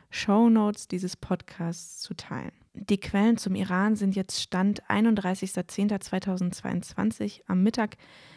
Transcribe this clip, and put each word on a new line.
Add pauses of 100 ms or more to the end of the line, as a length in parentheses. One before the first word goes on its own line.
Shownotes
dieses
Podcasts
zu
teilen. (220)
Die
Quellen
zum
Iran
sind
jetzt
Stand
einunddreißigster
zehnter
zweitausendzweiundzwanzig
am
Mittag. (400)